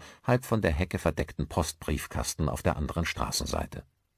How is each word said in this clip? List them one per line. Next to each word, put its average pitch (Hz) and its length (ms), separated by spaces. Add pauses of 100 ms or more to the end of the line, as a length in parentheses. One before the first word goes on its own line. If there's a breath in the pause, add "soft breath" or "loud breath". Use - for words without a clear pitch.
(240 loud breath)
halb 127 220
von 110 160
der 87 100
Hecke 90 280
verdeckten - 480
Postbriefkasten - 1000
auf 64 140
der 90 160
anderen 76 300
Straßenseite. - 760 (340)